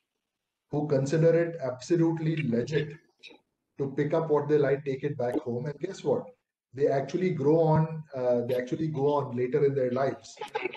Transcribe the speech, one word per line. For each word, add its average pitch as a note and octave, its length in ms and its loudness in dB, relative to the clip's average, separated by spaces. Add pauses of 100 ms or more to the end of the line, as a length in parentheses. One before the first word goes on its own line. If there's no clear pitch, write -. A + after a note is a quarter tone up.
(720)
who D3 160 -2
consider D#3 460 4 (120)
it - 160 -4
absolutely D#3+ 760 0 (120)
legit B2 440 0 (840)
to C3+ 180 -4
pick D3 180 0
up D#3+ 160 -2
what C#3+ 180 2
they D3+ 100 4
like, C3+ 260 2
take C3+ 180 -4
it D3 160 -4
back A#2+ 220 -2
home. B2 260 -6
And D3 140 -8
guess F#3 240 -10
what? C3 200 0 (500)
They C3+ 120 0
actually F3 440 0
grow D3+ 300 2
on, D#3+ 440 2 (100)
uh, B2 320 2
they B2+ 80 -2
actually D3+ 340 -4
go C#3 260 0
on B2+ 220 -2
later B2+ 280 0
in C#3 100 2
their B2+ 160 0
lives, C3 460 -4 (400)